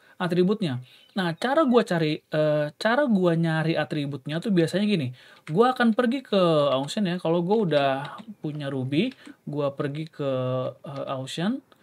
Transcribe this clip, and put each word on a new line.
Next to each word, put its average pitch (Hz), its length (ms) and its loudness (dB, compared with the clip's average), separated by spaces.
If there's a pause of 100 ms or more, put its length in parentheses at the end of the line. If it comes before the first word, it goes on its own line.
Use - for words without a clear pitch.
(160)
atributnya. 180 640 0 (320)
Nah, 175 240 -2
cara 277 320 2
gua 233 160 4
cari, 160 320 0
eh, 151 500 0 (140)
cara 247 240 2
gua 185 320 4
nyari 160 400 0
atributnya 147 640 -4
tuh 233 80 -6
biasanya 180 400 2
gini. 147 240 0 (320)
Gua 233 320 2
akan 233 160 4
pergi 247 320 0
ke 196 160 2 (320)
auction 147 320 -2
ya. 180 160 -2
Kalau 170 240 0
gua 202 120 2 (120)
udah 139 240 2 (480)
punya 147 320 -6
ruby, 143 400 0 (320)
gua 143 320 -4
pergi 147 320 -6
ke, 139 240 -6 (400)
eh, 139 400 -12
auction. 165 480 -4 (220)